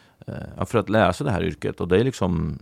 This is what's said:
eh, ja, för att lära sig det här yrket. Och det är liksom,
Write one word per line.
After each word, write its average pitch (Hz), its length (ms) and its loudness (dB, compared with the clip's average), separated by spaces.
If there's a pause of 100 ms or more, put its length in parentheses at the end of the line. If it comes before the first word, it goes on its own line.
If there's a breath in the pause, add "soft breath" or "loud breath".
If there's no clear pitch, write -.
(260 loud breath)
eh, - 80 -10 (220)
ja, - 80 -4
för 117 140 0
att 101 100 -2
lära 95 240 4
sig 143 120 -4
det - 80 -2
här 85 100 0
yrket. - 380 -4
Och 85 80 -4
det 92 120 6
är 120 40 4
liksom, 85 580 -2